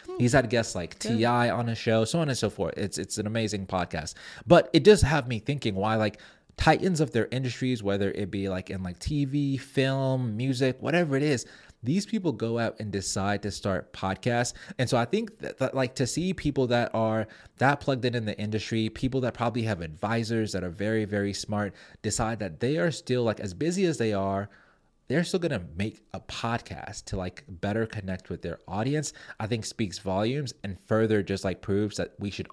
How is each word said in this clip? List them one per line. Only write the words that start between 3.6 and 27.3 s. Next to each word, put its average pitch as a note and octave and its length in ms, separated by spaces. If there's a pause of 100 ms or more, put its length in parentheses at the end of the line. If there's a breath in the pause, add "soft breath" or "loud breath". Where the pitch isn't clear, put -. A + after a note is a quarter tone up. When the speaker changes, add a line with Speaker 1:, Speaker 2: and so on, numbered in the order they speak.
Speaker 2:
podcast. F2 480 (320 loud breath)
But - 280
it D3 100
does G3+ 180
have C#3 260
me A#2 120
thinking C3 340
why, G#2+ 220
like, G#2+ 260 (340 soft breath)
titans D#3+ 460
of C3 80
their A2 220
industries, B2+ 500
whether G2 300
it G2 180
be, G2 180
like, F#2 220
in, F#3 140
like, F3+ 160
T C#3+ 260
V, C#3 320
film, C3 800
music, B2+ 440
whatever C#3 360
it C#3 60
is, C#3+ 240 (360 loud breath)
these F3 220
people F#3 260
go A2+ 280
out A2+ 200
and G#2 120
decide G2+ 500
to G#2 80
start F#2+ 420
podcasts. A#2+ 640 (240 loud breath)
And B2+ 100
so C3 100
I A#2+ 80
think A3 340
that, - 180
that, C3 160
like, B2+ 220
to C3 100
see F3 260
people C#3 360
that A#2+ 260
are A2 320 (320 loud breath)
that C3+ 220
plugged B2+ 260
in A#2+ 80
in A#2 120
the G#2 120
industry, A2 500
people C3 340
that A#2+ 120
probably A#2+ 300
have G2+ 180
advisors G#2+ 680
that F2+ 120
are F2+ 60
very, G#2 360
very G2+ 280
smart, G#2 400 (300 loud breath)
decide A2 340
that F2+ 220
they C#3 180
are E3+ 140
still, B2 320
like, G#2+ 160
as F#2 160
busy F3+ 300
as D#3+ 120
they A2 160
are, G2 340 (600 soft breath)
they're D#3+ 160
still F3+ 160
gonna C#3+ 240 (120)
make G#2 260 (120)
a F#2+ 60
podcast - 840
to, G2+ 120
like, F#2 300